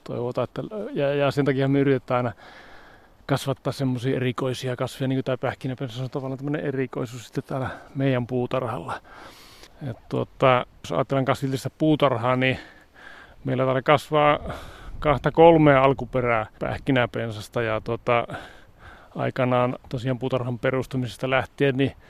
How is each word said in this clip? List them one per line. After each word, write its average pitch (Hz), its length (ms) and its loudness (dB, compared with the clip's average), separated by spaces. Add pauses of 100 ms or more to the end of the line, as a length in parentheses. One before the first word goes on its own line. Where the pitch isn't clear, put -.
toivotaan, 123 400 -4
että, - 180 -6 (320)
ja, 143 220 0
ja 143 160 2
sen 139 140 0
takia 135 220 2
me 139 120 4
yritetään 127 460 2
aina 113 120 -4 (880)
kasvattaa 135 480 -2
semmosia 127 420 -2
erikoisia 127 600 -2
kasveja, 131 320 -4
niin 131 100 0
kuin 131 80 -2
tää 131 120 -2
pähkinäpensas 127 640 -6
on 131 80 -6
tavallaan 135 280 -6
tämmönen 143 240 -4
erikoisuus 131 640 -4
sitten - 200 -6
täällä 131 260 -6 (260)
meidän 131 320 2
puutarhalla. 123 760 -4 (880)
Et 117 80 -10 (120)
tota, 127 560 2 (180)
jos - 80 -10
ajatellaan 135 340 0
kasvillista 131 520 -2
puutarhaa, 127 580 2
niin 127 240 2 (840)
meillä 131 200 -2
täällä 131 180 0
kasvaa 147 580 2 (600)
kahta 147 320 0
kolmea 156 520 8
alkuperää 120 640 0 (120)
pähkinäpensasta 120 1000 -2
ja 110 200 -2
tota, 117 460 0 (880)
aikanaan 123 600 0 (140)
tosiaan 127 300 -4
puutarhan 123 400 -2
perustamisesta 131 720 -4
lähtien, 131 480 0
niin 131 140 2 (180)